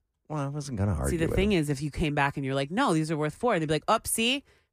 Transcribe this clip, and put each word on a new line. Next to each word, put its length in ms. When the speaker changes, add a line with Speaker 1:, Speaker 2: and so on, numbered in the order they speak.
Speaker 1:
Well, 120
I 60
wasn't 300
gonna 160
argue 160
Speaker 2:
See, 80
the 80
Speaker 1:
with 100
Speaker 2:
thing 140
Speaker 1:
them. 80
Speaker 2:
is, 100
if 140
you 80
came 240
back 220
and 80
you're 100
like, 160
"No, 240
these 180
are 60
worth 160
four," 240
they'd 100
be 60
like, 120
"Up, 220
see? 360